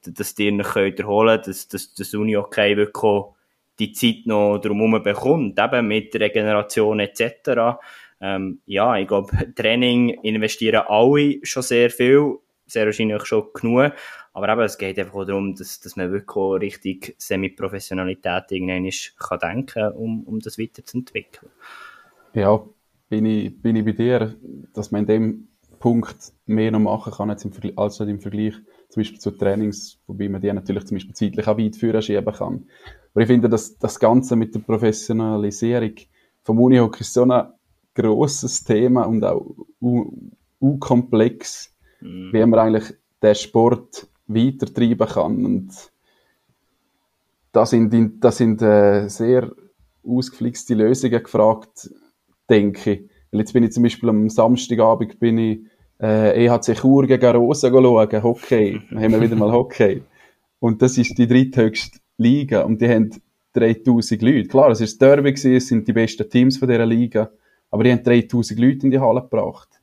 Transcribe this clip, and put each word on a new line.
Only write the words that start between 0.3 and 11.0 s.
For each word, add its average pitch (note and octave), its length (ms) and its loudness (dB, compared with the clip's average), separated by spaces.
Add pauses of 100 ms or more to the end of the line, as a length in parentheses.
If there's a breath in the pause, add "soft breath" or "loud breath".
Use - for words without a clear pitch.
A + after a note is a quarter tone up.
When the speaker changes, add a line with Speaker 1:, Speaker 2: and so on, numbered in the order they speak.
Speaker 1:
ihr G#2 160 0
euch G2+ 120 -4
könnt G2 340 -4
erholen G#2+ 360 2
könnt, A2 120 -10
dass, - 200 -14
dass, - 260 -14
dass G2 200 -12
Uni G#2+ 220 -2
okay G2+ 400 0
wirklich G#2 260 -2
auch G2+ 320 0 (440)
die G#2 140 -6
Zeit - 340 -2
noch G#2 320 0
drumherum G#2+ 440 0
bekommt, A#2 560 -2
eben A#2+ 280 0
mit G#2+ 280 -4
Regeneration G#2+ 880 0
et G2+ 160 -6
cetera. A#2+ 640 -2 (420 loud breath)
Ähm, F#2+ 460 -8
ja, G#2 300 0
ich F#2+ 100 -4
glaub, G2 240 -4
<laughs> - 240 -6
Training A#2+ 560 0 (120)
investieren A2 640 -2
alle C#3 560 2